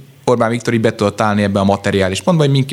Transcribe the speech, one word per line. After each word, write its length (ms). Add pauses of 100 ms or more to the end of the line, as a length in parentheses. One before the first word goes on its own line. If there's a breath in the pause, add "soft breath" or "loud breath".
(260)
Orbán 240
Viktor 240
így 80
be 140
tudott 260
állni 220
ebbe 160
a 40
materiális 580
pontba, 220
hogy 80
mi, 220